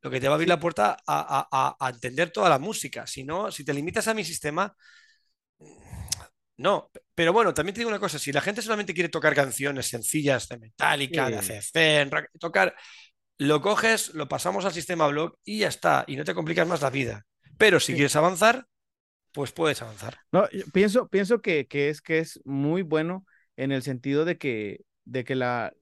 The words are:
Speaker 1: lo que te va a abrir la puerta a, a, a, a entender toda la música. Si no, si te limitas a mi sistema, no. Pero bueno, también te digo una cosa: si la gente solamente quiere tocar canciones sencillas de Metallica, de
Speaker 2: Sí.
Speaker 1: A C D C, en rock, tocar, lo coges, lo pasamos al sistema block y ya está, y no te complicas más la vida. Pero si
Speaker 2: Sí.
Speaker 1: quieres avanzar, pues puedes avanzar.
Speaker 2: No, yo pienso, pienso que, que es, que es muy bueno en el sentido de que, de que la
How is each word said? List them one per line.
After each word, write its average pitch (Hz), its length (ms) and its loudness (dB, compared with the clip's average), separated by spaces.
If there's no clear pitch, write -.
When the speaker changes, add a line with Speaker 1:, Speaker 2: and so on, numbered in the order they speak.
Speaker 1:
lo - 100 -10
que 131 100 -2
te 135 60 2
va 143 60 6
a - 20 4
abrir 165 140 2
la 170 100 4
puerta 170 380 2
a, - 0 -
a, 147 440 -2
a, 135 280 0
a 131 100 -2
entender 131 420 -4
toda 202 180 2
la 139 100 6
música. 147 480 -8
Si - 160 -12
no, 170 280 -6
si 151 140 -12
te 151 80 -2
limitas 180 340 -4
a 220 60 0
mi 214 100 -2
sistema, 165 520 -4
no. 165 320 0
Pero 170 180 4
bueno, 208 200 4
también 170 200 -2
te 214 80 -10
digo 233 80 -2
una 208 100 -4
cosa: 160 200 -4
si 143 120 -6
la 139 100 2
gente 202 200 -4
solamente 208 320 -4
quiere 170 160 -2
tocar 156 260 2
canciones 139 520 0
sencillas 135 600 0
de 123 100 -10
Metallica, 139 680 0
de 113 60 -4
Speaker 2:
Sí. - 20 -6
Speaker 1:
A 101 40 -6
C 98 120 -6
D 104 80 -10
C, 156 400 4
en 139 100 0
rock, 151 140 -4
tocar, 185 360 0
lo 143 220 4
coges, 214 540 0
lo 151 120 -6
pasamos 180 380 -2
al 185 80 -2
sistema 165 340 0
block 151 360 -2
y 214 160 -8
ya 196 100 0
está, 139 380 2
y 139 80 -8
no 143 100 -8
te 180 100 -4
complicas 165 320 0
más 170 140 -2
la 139 80 0
vida. 120 360 -6
Pero 196 220 6
si - 120 0
Speaker 2:
Sí. - 40 -2
Speaker 1:
quieres 139 200 4
avanzar, 190 500 4
pues 139 180 -6
puedes 156 300 0
avanzar. 107 380 -14
Speaker 2:
No, 190 200 4
yo 190 220 -8
pienso, 208 340 4
pienso 202 340 2
que, 156 260 0
que 143 220 0
es, 151 120 -6
que 160 180 0
es 160 260 -6
muy 143 360 0
bueno 165 440 -2
en 135 160 -4
el 135 120 0
sentido 139 420 -2
de 170 120 -4
que, 107 440 -6
de 123 180 -6
que 131 120 -4
la 123 460 -2